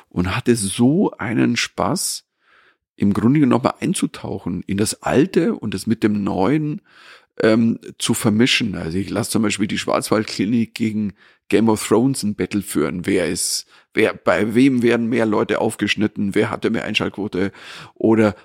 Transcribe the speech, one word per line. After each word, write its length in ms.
und 260
hatte 200
so 600
einen 400
Spaß, 720
im 180
Grunde 260
genommen 400
einzutauchen 880
in 100
das 240
Alte 540
und 180
das 140
mit 160
dem 200
Neuen, 580
ähm, 380
zu 160
vermischen. 640
Also 220
ich 120
lasse 220
zum 100
Beispiel 260
die 100
Schwarzwaldklinik 960
gegen 400
Game 180
of 180
Thrones 380
ein 120
Battle 260
führen. 440
Wer 220
ist, 400
wer, 200
bei 420
wem 260
werden 260
mehr 180
Leute 340
aufgeschnitten? 720
Wer 160
hatte 200
mehr 160
Einschaltquote? 680
Oder 520